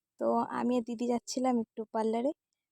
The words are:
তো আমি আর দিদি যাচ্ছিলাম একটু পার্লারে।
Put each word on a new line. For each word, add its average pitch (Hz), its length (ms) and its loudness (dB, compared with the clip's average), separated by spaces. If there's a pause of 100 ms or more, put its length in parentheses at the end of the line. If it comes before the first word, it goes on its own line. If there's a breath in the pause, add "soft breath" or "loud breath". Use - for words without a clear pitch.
(180)
তো 233 60 -2 (260)
আমি 247 260 0
আর 240 60 2
দিদি 240 240 -4
যাচ্ছিলাম 247 540 0
একটু - 200 -6 (120)
পার্লারে। 226 380 0 (420)